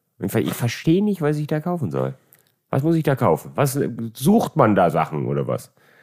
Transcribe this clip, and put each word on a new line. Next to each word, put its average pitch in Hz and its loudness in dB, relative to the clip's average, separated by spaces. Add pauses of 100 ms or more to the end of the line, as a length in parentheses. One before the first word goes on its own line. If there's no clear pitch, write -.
(200)
Ich 101 -6
ver-, 113 0
ich - -2
verstehe 165 0
nicht, 202 -2
was 151 0
ich 151 -4
da 151 -2
kaufen 160 -4
soll. - -2 (560)
Was 135 0
muss 165 2
ich 160 0
da 139 2
kaufen? 82 0
Was, 135 0
äh, 135 -2 (240)
sucht 185 2
man 113 4
da 90 4
Sachen 78 -2
oder 69 -2
was? - -6 (300)